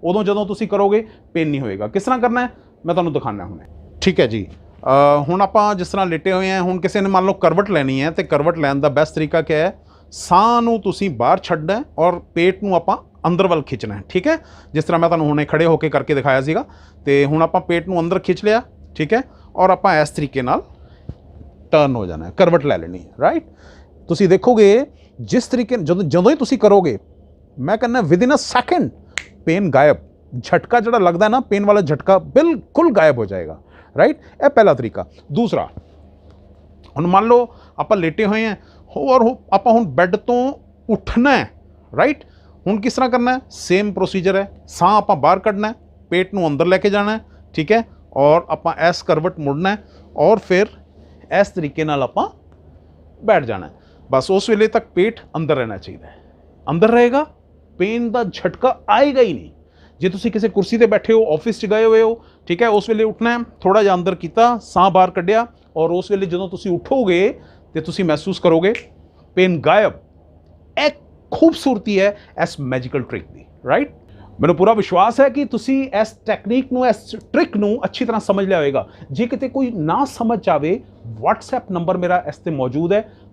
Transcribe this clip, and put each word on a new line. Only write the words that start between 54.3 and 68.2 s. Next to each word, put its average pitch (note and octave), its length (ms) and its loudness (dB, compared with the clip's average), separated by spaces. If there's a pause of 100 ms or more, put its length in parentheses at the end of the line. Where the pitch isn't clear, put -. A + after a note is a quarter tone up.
ਉਸ G3 180 0
ਵੇਲੇ G#3+ 180 2
ਤੱਕ A3 200 -2
ਪੇਟ G#3+ 320 -2 (180)
ਅੰਦਰ D#3 180 -2
ਰਹਿਣਾ A2 220 -4
ਚਾਹੀਦਾ - 300 -18
ਹੈ। - 80 -20 (540)
ਅੰਦਰ E3+ 200 2
ਰਹੇਗਾ, A#3+ 360 2 (520)
ਪੇਨ A3+ 340 -2
ਦਾ A#3+ 120 -2
ਝਟਕਾ - 560 -2 (100)
ਆਏਗਾ C4 320 4
ਹੀ G3+ 120 2
ਨਹੀਂ। E2 180 -12 (480)
ਜੇ F3+ 100 -2
ਤੁਸੀਂ F#3+ 220 -4
ਕਿਸੇ G#3+ 180 -2
ਕੁਰਸੀ G3+ 280 -2
ਤੇ A3+ 80 6
ਬੈਠੇ A3 280 2
ਹੋ, A3 200 2
ਆਫਿਸ G3+ 260 -4
'ਚ A3+ 60 -8
ਗਏ G#3+ 200 2
ਹੋਏ A3 160 4
ਹੋ, A3+ 220 -2 (240)
ਠੀਕ F3 140 -2
ਹੈ, A#3 80 2
ਉਸ G#3 200 0
ਵੇਲੇ A3 140 0
ਉੱਠਣਾ A#3 340 -2
ਹੈ, A#3 60 -6 (180)
ਥੋੜ੍ਹਾ G3+ 220 4
ਜਿਹਾ G3 100 4
ਅੰਦਰ F3+ 220 -2
ਕੀਤਾ, A3+ 420 2
ਸਾਹ F#3+ 340 2
ਬਾਹਰ F#3 200 4
ਕੱਢਿਆ G#3 360 -2 (300)
ਔਰ E3 140 0
ਉਸ F3+ 200 -4
ਵੇਲੇ G3 140 -2
ਜਦੋਂ F3 240 -6
ਤੁਸੀਂ F#3 220 -8
ਉੱਠੋਗੇ G3+ 680 0 (340)
ਤੇ D#3 80 -6
ਤੁਸੀਂ F3+ 240 -4
ਮਹਿਸੂਸ D#3 340 -2